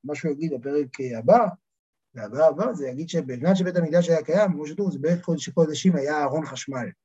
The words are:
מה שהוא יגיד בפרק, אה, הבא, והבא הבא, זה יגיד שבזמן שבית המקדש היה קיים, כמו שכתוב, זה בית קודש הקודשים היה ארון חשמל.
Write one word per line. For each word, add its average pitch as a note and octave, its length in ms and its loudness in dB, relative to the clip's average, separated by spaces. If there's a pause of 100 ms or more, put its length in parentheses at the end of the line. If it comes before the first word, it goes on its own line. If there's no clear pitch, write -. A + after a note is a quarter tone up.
מה D3 120 -8
שהוא D3+ 160 -4
יגיד D3+ 220 -4
בפרק, C#3 480 -4
אה, B2 160 -6
הבא, G3+ 300 6 (680)
והבא A#2+ 340 2
הבא, F#3 260 2
זה C#3+ 140 -6
יגיד C#3+ 220 -8
שבזמן C#3+ 460 0
שבית F3+ 200 0
המקדש E3 340 2
היה D#3+ 140 2
קיים, F#3 280 2
כמו D3 160 -4
שכתוב, F#3 240 -2
זה C#3 80 -8
בית E3+ 220 0
קודש D3+ 260 -4
הקודשים E3 480 2
היה D3 280 0
ארון D3 220 -2
חשמל. C3 440 -8 (160)